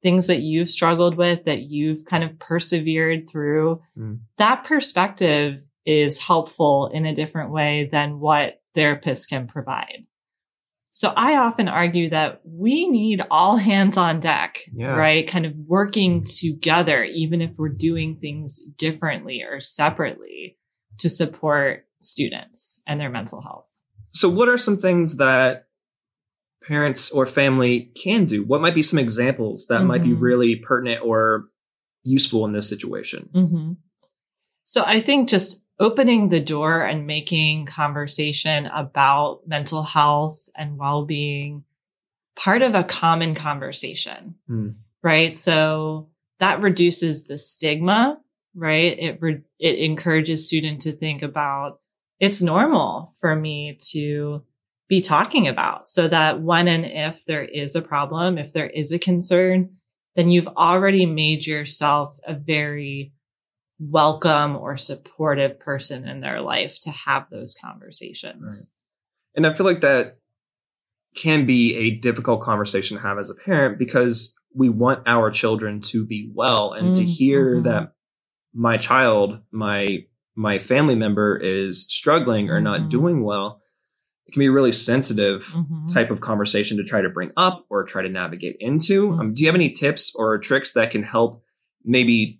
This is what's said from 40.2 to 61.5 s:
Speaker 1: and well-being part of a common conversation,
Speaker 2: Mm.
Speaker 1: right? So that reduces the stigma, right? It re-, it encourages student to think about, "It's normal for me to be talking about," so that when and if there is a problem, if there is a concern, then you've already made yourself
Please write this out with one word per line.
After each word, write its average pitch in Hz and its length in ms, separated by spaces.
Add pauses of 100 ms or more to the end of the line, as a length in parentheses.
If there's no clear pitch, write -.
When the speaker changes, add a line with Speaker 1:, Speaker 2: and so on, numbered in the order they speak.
Speaker 1:
and 147 220
well-being 147 840 (720)
part 220 260
of 247 140
a 180 80
common 165 500
conversation, - 1000 (120)
Speaker 2:
Mm. 110 280 (260)
Speaker 1:
right? 160 340
So 156 760 (280)
that 185 240
reduces 170 640
the 143 120
stigma, 190 800 (360)
right? 165 440
It 160 220
re-, 156 220 (160)
it 165 220
encourages 156 640
student 151 360
to 156 100
think 151 300
about, 143 580 (400)
"It's 196 200
normal 170 800
for 160 160
me 147 440 (120)
to 147 540 (440)
be 190 120
talking 170 480
about," - 400
so 170 200
that 156 340
when 170 260
and 165 160
if 156 400
there 151 200
is 143 300
a 165 80
problem, 160 560
if 143 140
there 156 160
is 151 240
a 170 60
concern, 180 720 (460)
then 175 140
you've 175 180
already 185 580
made 156 400
yourself 147 800